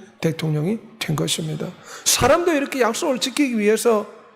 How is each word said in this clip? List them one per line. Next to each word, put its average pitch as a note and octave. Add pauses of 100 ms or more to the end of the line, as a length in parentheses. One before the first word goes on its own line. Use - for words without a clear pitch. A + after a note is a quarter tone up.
(200)
대통령이 D#3+ (200)
된 -
것입니다. D#3 (320)
사람도 E4+
이렇게 C#4
약속을 A#3+
지키기 B3
위해서 G#3 (300)